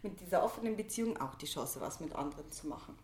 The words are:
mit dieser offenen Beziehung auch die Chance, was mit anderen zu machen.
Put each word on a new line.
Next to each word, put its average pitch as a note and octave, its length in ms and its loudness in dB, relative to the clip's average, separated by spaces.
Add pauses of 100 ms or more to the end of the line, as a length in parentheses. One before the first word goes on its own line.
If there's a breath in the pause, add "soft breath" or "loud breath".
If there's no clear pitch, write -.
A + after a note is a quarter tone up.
mit G3 180 -6
dieser F3+ 240 6
offenen A3 320 2
Beziehung A3+ 400 2
auch - 200 -2
die - 100 -6
Chance, - 340 -2
was - 200 -2
mit D#3 140 -4
anderen C#3+ 380 -2
zu - 140 -8
machen. - 380 -6